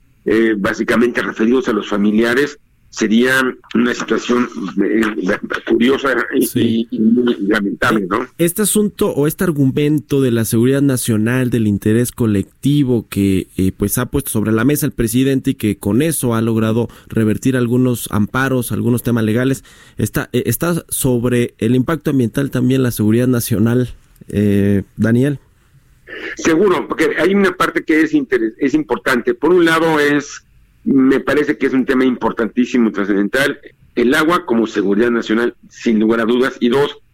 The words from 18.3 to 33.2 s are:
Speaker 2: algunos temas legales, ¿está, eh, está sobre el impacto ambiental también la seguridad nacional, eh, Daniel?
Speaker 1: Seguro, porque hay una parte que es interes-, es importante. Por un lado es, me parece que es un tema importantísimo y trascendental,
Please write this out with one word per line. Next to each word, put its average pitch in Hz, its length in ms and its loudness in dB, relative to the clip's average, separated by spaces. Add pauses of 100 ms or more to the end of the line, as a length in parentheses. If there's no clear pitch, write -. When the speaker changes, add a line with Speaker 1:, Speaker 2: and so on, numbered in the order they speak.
Speaker 2:
algunos 113 320 -2
temas 117 200 0
legales, 127 400 0 (360)
¿está, 117 340 -4
eh, 120 140 -2
está 165 420 -2
sobre 120 720 0
el 113 160 0
impacto 156 340 -2
ambiental 135 400 0
también 127 320 0
la 123 80 0
seguridad 113 380 2
nacional, 120 640 0 (360)
eh, 101 520 0 (160)
Daniel? 123 400 2 (960)
Speaker 1:
Seguro, 165 520 2
porque 156 300 -2
hay 170 160 2
una 196 220 2
parte 165 280 -2
que 156 180 2
es 151 120 0
interes-, 120 440 0
es 131 160 0
importante. 123 600 -2
Por 160 200 0
un 175 120 6
lado 165 340 2
es, 147 440 -2 (400)
me 131 360 2
parece 147 380 0
que 135 100 0
es 123 60 -2
un 131 120 0
tema 131 200 2
importantísimo 117 840 0
y - 20 0
trascendental, 101 680 -2 (360)